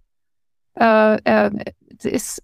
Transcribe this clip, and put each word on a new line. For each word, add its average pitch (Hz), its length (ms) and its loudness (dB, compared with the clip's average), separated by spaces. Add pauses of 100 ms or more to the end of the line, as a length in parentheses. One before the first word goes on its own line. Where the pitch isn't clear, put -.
(760)
äh, 220 460 4
äh, 214 260 2 (520)
ist, - 420 -8